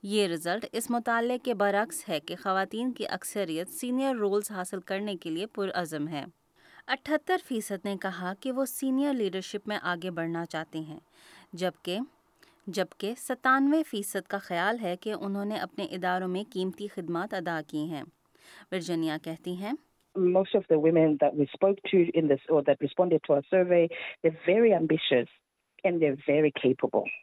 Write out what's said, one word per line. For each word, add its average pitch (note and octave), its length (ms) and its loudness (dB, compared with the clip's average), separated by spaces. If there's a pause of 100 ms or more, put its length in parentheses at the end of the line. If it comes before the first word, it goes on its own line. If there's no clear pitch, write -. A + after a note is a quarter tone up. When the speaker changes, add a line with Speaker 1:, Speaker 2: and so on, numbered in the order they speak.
Speaker 1:
یہ G3+ 240 0
رزلٹ E3+ 440 -4
اس - 180 -6
مطالعے A#3+ 480 0
کے A#3+ 160 -4
برعکس G3+ 560 0
ہے D#3+ 100 -2
کہ D3+ 160 -10
خواتین G3 560 -2
کی A3+ 180 -6
اکثریت F3+ 600 -4
سینئر B3+ 460 -2
رولز G#3 360 0
حاصل F#3+ 280 -6
کرنے G3 360 -6
کے E3+ 140 -10
لیے E3 160 -4
پرعزم E3+ 640 -4
ہے۔ D3 180 -8 (640)
اٹھہتر D4 580 -2
فیصد G#3 400 -6
نے G3+ 160 -2
کہا F3+ 380 -6
کہ C4 120 -6
وہ C4 140 0
سینئر C4+ 480 0
لیڈرشپ G3+ 540 -4
میں G#3 140 -4
آگے F3+ 300 -4
بڑھنا E3 340 -4
چاہتے E3 340 -8
ہیں، D#3 200 -12 (540)
جبکہ، F3+ 460 -6 (680)
جبکہ G3 500 -4
ستانوے C4+ 640 2
فیصد G3+ 440 -6
کا G3+ 100 -4
خیال F#3+ 440 0
ہے F3+ 160 -2
کہ G#3+ 220 -6
انہوں G3 260 -4
نے G#3 120 -4
اپنے - 260 -8
اداروں F#3 440 -2
میں F#3 220 -4
قیمتی F#3 380 -6
خدمات F3 460 -6
ادا E3+ 340 -4
کی D3+ 160 -4
ہیں۔ D#3 200 -6 (680)
ورجینیا D#3+ 520 -2
کہتی E3 320 -8
ہیں، G3+ 180 -6 (460)
Speaker 2:
Most F#3 360 2
of G3 80 4 (100)
the D#3 140 6
women D#3+ 360 6
that D3 120 4
we D3 100 4
spoke G3 360 2 (120)
to F#3+ 60 8 (200)
in D#3+ 80 2
this, C#3 220 4
or D#3 140 4
that C#3+ 240 2
responded E3+ 320 2
to - 140 2
our C#3+ 100 4 (100)
survey, F3+ 340 6 (360)
they're D#3+ 240 2
very A3 260 6
ambitious D#3 540 2 (560)
and F3 180 2
they're C#3+ 260 2
very D3+ 240 4 (120)
capable B2+ 400 2 (200)